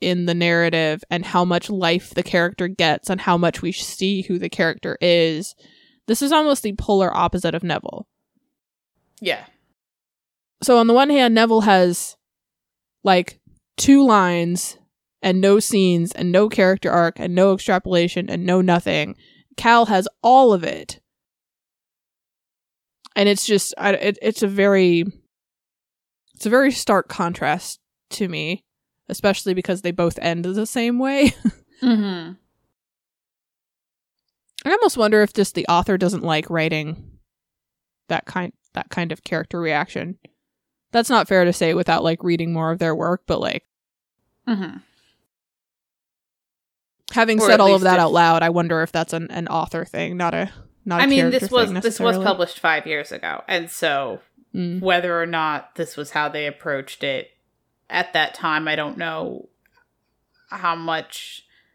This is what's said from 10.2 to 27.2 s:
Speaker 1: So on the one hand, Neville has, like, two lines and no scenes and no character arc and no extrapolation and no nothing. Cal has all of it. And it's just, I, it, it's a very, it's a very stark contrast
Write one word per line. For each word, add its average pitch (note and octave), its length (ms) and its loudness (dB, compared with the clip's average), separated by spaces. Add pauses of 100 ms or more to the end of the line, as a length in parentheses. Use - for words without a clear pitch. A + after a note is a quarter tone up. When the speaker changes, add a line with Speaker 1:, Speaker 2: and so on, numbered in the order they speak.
Speaker 1:
So B3 160 6
on A3+ 80 4
the A#3 60 6
one C4+ 180 6
hand, B3 240 4
Neville A3+ 260 4
has, F#3 560 2 (840)
like, F3+ 360 2 (380)
two C#4 280 6
lines F3 720 2 (440)
and F#3 180 2
no G3 200 6
scenes F#3 540 2
and F3+ 180 -4
no G3+ 180 4
character F#3+ 400 2
arc E3+ 300 2
and F3 160 -4
no F#3+ 180 6
extrapolation F3+ 760 -2
and F3 160 -4
no F3+ 140 2
nothing. F3 560 0 (400)
Cal A#3 300 6
has G#3 220 2 (160)
all B3+ 280 8
of F3+ 120 2
it. - 360 -8 (2250)
And G3+ 140 4
it's G3+ 160 0
just, G#3 320 0
I, G3+ 160 0
it, G#3 280 -2
it's G#3+ 200 -2
a G#3+ 60 0
very, F#3+ 580 2 (1300)
it's - 140 -8
a - 20 -2
very C4+ 220 4
stark G3+ 360 0
contrast F3 720 -4 (320)